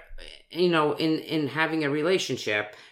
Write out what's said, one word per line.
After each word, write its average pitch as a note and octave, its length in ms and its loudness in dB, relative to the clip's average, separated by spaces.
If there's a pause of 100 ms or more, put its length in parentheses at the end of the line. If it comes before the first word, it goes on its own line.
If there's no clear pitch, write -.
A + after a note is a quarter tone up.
(500)
you F3+ 200 2
know, D#3 240 4
in, D#3+ 260 0
in D3+ 280 -2
having D#3 360 0
a C#3+ 80 0
relationship. C#3+ 840 -2 (160)